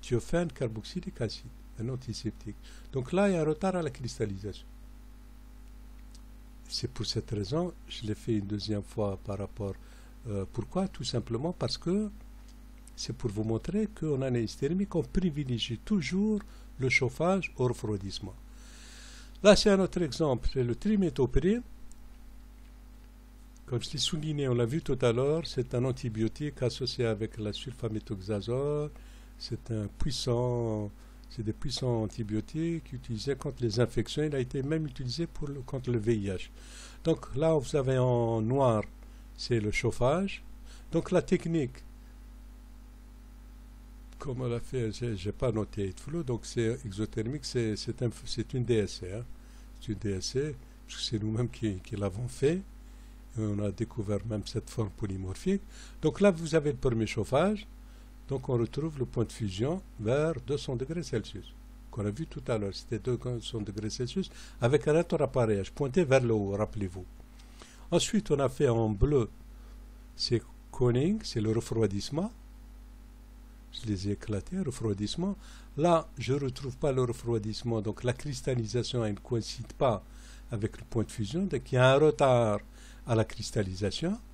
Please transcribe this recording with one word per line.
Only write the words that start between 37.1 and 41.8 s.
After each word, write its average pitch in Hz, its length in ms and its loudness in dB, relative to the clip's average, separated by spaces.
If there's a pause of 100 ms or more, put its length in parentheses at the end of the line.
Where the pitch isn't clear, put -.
là, 160 200 4
vous 143 200 2
avez 131 220 4
en 120 460 6
noir, 117 420 6 (540)
c'est 120 220 2
le 104 100 2
chauffage. 139 760 2 (460)
Donc 165 200 2
la 180 120 6
technique, 165 600 2 (2250)